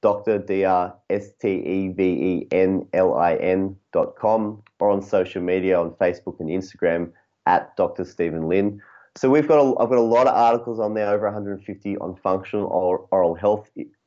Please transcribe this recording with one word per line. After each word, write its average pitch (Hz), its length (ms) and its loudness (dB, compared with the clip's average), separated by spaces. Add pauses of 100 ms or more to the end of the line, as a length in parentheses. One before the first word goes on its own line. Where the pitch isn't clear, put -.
Doctor 104 380 0
D 98 260 -2
R 90 300 0 (160)
S 101 200 -4 (100)
T 110 80 -2
E 95 400 -2
V 92 140 -4
E 90 480 0
N 95 420 2
L 87 220 2
I 82 220 2
N 95 400 -2 (160)
dot - 240 -2
com 110 460 -2 (160)
or 104 120 2
on 101 120 0
social 95 400 -2
media 92 360 0
on 85 140 -2
Facebook 87 480 -4
and 80 80 -8
Instagram 85 640 -4 (360)
at - 300 0
Doctor 92 280 -2
Stephen 80 440 -4
Lin. 101 320 0 (360)
So 131 140 0
we've 147 160 4
got 139 120 4
a, 139 100 4 (120)
I've 117 80 2
got 127 100 2
a 117 180 2
lot 127 100 6
of - 80 2
articles 117 460 2
on 107 140 -2
there, 107 200 -2
over 104 120 0
a 101 60 0
hundred 101 300 -8
fifty 101 360 -8
on 92 180 -10
functional 95 500 -2
or, 90 440 -2
oral 87 240 2
health, 104 360 -2 (360)